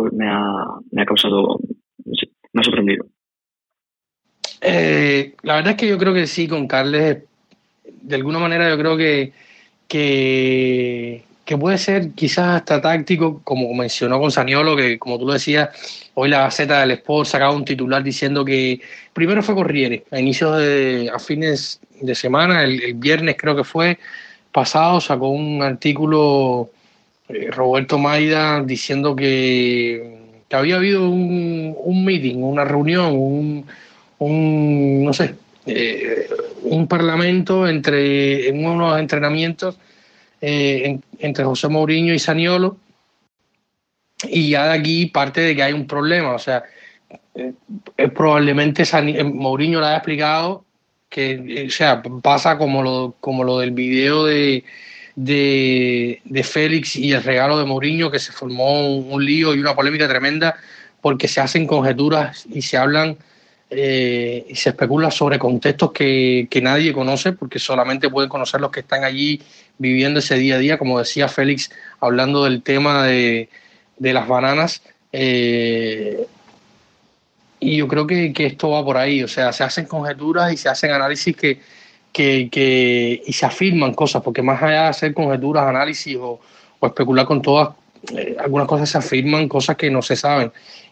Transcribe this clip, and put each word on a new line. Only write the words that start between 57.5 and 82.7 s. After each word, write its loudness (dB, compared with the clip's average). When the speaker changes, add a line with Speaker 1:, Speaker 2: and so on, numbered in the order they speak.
Speaker 2:
de 0
Mourinho, 0
que -2
se -10
formó 0
un, -2
un 0
lío 2
y 0
una 0
polémica 2
tremenda, 0
porque 0
se -2
hacen 0
conjeturas 0
y -8
se -2
hablan, 0
eh, -2
y -14
se 0
especula 0
sobre 0
contextos 2
que, 2
que 0
nadie 2
conoce, 0
porque -8
solamente 0
pueden -2
conocer -4
los -4
que -10
están -4
allí -2
viviendo 2
ese 0
día 2
a 2
día, 2
como 0
decía -2
Félix, -2
hablando 2
del 0
tema 2
de, 0
de 0
las 0
bananas, 0
eh, -2
y 0
yo 0
creo 0
que, 0
que -2
esto -2
va 0
por 0
ahí, 0
o -6
sea, -2
se -2
hacen -4
conjeturas -2
y -4
se -2
hacen 0
análisis 0
que, -2
que, 2
que, 2